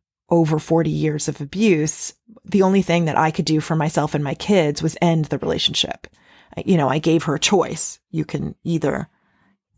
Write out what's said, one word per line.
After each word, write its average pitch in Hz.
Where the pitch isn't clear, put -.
over 160
forty 165
years 151
of 147
abuse, 156
the 196
only 190
thing 170
that 147
I 160
could 170
do 156
for 160
myself 151
and 147
my 135
kids 156
was 160
end 165
the -
relationship. -
I, 165
you 185
know, 143
I 135
gave 156
her 147
a 143
choice. -
You 160
can -
either 160